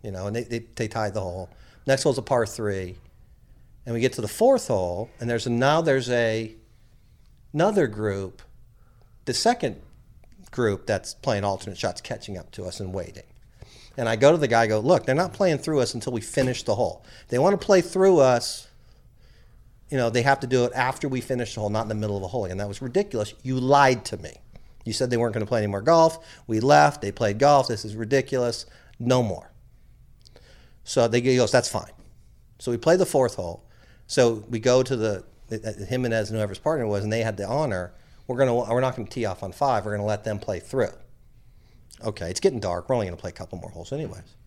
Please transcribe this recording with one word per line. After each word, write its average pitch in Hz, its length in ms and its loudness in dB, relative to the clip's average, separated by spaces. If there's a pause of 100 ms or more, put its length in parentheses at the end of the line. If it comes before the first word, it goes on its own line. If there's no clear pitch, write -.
You 107 80 -10
know, 95 160 -8
and 107 80 -6
they, 120 80 -4
they, 117 160 -6 (160)
they 113 120 -4
tied 107 280 -4
the 101 60 -2
hole. 90 280 -8 (380)
Next 135 160 2
hole's 135 140 2
a 127 40 -4
par 120 240 0
three. 98 520 -6 (880)
And 120 100 -6
we 117 60 0
get 123 120 2
to 117 80 -6
the 107 60 -4
fourth 247 400 2
hole, 92 420 -2 (100)
and 117 100 -6
there's 120 180 -2
a, - 20 -2
now 139 320 4
there's 135 280 2
a, 113 440 0 (1000)
another 175 340 2
group, 101 540 -6 (840)
the 165 80 -4
second 220 440 0 (720)
group 107 340 0
that's - 280 -4
playing 104 320 -2
alternate 98 320 -6
shots - 240 -6
catching 104 360 -12
up 85 140 -16
to 92 140 -12
us - 160 -10
and 92 120 -8
waiting. 85 300 -10 (720)
And 117 140 -2
I 113 80 2
go 139 140 8
to 170 60 4
the 147 100 0
guy, 113 160 4
I 110 40 2
go, 107 120 2
"Look, 139 260 2
they're 131 100 2
not 180 180 -2
playing 165 260 2
through 151 200 0
us 120 140 0
until 123 200 -6
we 110 80 -4
finish 127 420 -2
the 104 120 0
hole. 98 280 -4 (260)
They 120 100 0
wanna 190 180 4
play 196 240 4
through 190 380 4
us, 127 480 2 (1200)
you 139 80 -4
know, 120 120 2
they 120 120 2
have 139 200 4
to 135 60 -6
do 123 180 2
it 120 100 -2
after 131 320 -2
we 131 140 -2
finish 120 340 -4
the 110 60 -6
hole, 104 80 -2
not 107 140 -2
in 107 60 -6
the 107 60 -4
middle 107 220 -4
of 98 40 -6
the 95 80 -8
hole." 117 160 -4
And 92 140 -6
that 101 80 -6
was 101 140 -10
ridiculous. 131 600 -4
You 131 180 -4
lied 131 460 4
to 104 120 -8
me. - 200 -14 (480)
You 110 80 -6
said 123 160 -2
they 123 80 0
weren't 117 160 0
gonna 110 120 -2
play 113 140 0
any 104 120 0
more 98 100 -4
golf. 165 380 4 (260)
We 110 140 -2
left. 147 420 6
They 101 100 -4
played 107 280 -2
golf. 139 280 6
This 110 180 -6
is 107 100 -10
ridiculous. 123 680 -2 (340)
No 123 240 2
more. - 280 -6 (1300)
So 117 240 2
they, 120 140 2
he 127 160 4
goes, 113 140 2
"That's 123 180 2
fine." - 220 -6 (680)
So 123 120 -6
we 120 60 -2
play 165 200 4
the 185 80 4
fourth 127 300 0
hole. 87 280 -8 (460)
So 117 400 2
we 117 100 -4
go 123 240 4
to 131 120 -2
the, 107 300 -2 (260)
uh, 110 220 -6 (120)
Jimenez 113 440 -2
and 110 80 -4
whoever's 98 220 -4
partner 147 280 -2
was, 101 160 0
and 107 80 -2
they 113 120 0
had 110 120 -2
the 98 100 -6
honor. 107 460 -4 (360)
"We're 123 100 -4
gonna, 131 180 4
we're 120 240 0
not 127 160 0
gonna 107 140 -10
tee 117 160 -4
off 95 180 -6
on 92 80 -10
five. 117 340 0
We're 104 120 -4
gonna 101 100 -4
let 104 160 -2
them 104 160 -6
play 92 220 -6
through." 127 300 -2 (1120)
Okay, 98 240 -6
it's 95 100 -8
getting 127 220 0
dark. 87 260 -4
We're 131 80 0
only 107 120 -2
gonna 87 100 -10
play 90 140 -10
a - 20 -20
couple 92 240 -14
more 85 140 -14
holes 98 200 -14
anyways. - 440 -12 (120)